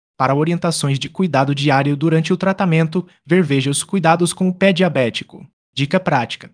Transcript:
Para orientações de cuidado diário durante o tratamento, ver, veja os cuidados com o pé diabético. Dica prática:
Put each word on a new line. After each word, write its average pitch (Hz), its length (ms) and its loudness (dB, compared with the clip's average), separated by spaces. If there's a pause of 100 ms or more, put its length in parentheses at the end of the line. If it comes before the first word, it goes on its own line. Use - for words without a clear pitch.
(160)
Para 135 200 0
orientações 160 600 0
de - 100 -10
cuidado 143 460 0
diário 139 420 0
durante 160 360 0
o 185 40 0
tratamento, 175 680 0 (220)
ver, 180 160 4
veja 139 280 0
os 135 120 -2
cuidados 170 500 0
com 185 160 -2
o 180 60 -2
pé 196 200 2
diabético. 139 680 -2 (300)
Dica 139 240 -2
prática: 143 560 -4